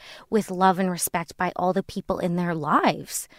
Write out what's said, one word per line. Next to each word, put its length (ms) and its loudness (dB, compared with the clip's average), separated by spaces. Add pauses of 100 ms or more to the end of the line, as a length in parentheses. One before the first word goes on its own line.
(300)
with 220 0
love 280 4
and 120 0
respect 460 -4
by 180 -2
all 160 2
the 100 0
people 380 -6
in 160 0
their 180 0
lives. 840 0